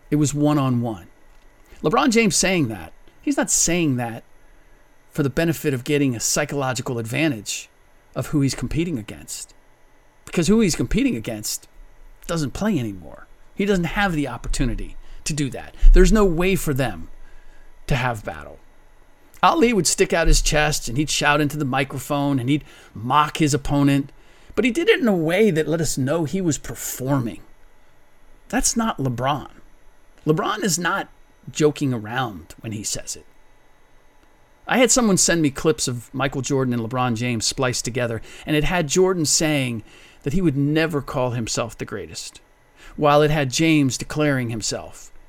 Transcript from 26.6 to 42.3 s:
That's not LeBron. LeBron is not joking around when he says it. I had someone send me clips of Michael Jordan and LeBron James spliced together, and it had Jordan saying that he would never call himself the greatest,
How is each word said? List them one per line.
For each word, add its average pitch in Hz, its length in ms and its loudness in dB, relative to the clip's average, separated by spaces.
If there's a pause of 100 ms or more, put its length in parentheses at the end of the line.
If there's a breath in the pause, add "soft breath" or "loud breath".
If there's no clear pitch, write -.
That's - 280 0
not 226 220 -2
LeBron. 131 540 -2 (760)
LeBron 208 380 0
is 180 160 0
not 180 300 -2 (420)
joking 147 420 0
around 110 680 -6
when 110 100 -10
he 104 120 -8
says - 320 -8
it. 80 100 -20 (1400)
I 190 120 2
had 247 100 6
someone 214 280 2
send 170 260 2
me 143 80 2
clips - 360 -2
of 123 240 -8
Michael 139 300 -4
Jordan 131 320 -2
and 120 80 -4
LeBron 123 340 -2
James 117 300 -2
spliced 127 400 -2
together, 117 340 -4 (280 loud breath)
and 151 80 0
it 151 80 2
had 170 240 0
Jordan 175 400 2
saying 135 560 0 (400 loud breath)
that 139 100 -4
he 190 80 2
would 151 160 2
never 147 460 0
call 127 280 -2
himself 117 460 -4
the - 80 -8
greatest, - 560 -12 (540 loud breath)